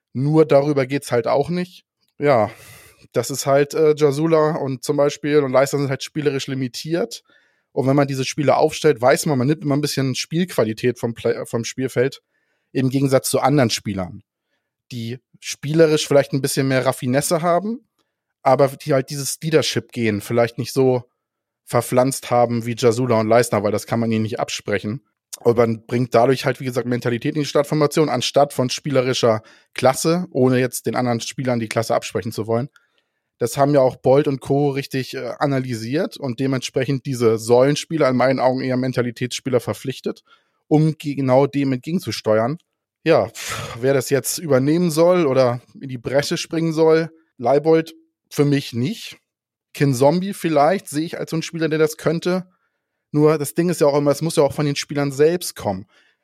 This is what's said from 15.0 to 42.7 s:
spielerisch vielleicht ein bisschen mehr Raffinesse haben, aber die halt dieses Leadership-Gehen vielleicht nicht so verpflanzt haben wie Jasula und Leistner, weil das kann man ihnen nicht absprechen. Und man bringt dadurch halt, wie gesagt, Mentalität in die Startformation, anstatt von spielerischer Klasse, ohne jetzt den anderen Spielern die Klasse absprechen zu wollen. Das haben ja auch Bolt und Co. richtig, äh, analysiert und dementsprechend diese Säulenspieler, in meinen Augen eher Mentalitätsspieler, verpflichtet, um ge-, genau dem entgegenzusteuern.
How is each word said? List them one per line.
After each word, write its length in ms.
spielerisch 640
vielleicht 260
ein 100
bisschen 260
mehr 180
Raffinesse 560
haben, 460
aber 260
die 240
halt 180
dieses 320
Leadership-Gehen 800
vielleicht 380
nicht 140
so 380
verpflanzt 680
haben 360
wie 100
Jasula 420
und 100
Leistner, 340
weil 100
das 140
kann 120
man 140
ihnen 100
nicht 160
absprechen. 680
Und 160
man 300
bringt 280
dadurch 300
halt, 160
wie 40
gesagt, 220
Mentalität 480
in 80
die 60
Startformation, 600
anstatt 440
von 160
spielerischer 760
Klasse, 560
ohne 300
jetzt 260
den 80
anderen 260
Spielern 380
die 100
Klasse 260
absprechen 380
zu 140
wollen. 220
Das 180
haben 180
ja 60
auch 160
Bolt 320
und 120
Co. 300
richtig, 440
äh, 240
analysiert 800
und 220
dementsprechend 680
diese 320
Säulenspieler, 720
in 80
meinen 220
Augen 240
eher 140
Mentalitätsspieler, 840
verpflichtet, 640
um 280
ge-, 180
genau 320
dem 260
entgegenzusteuern. 840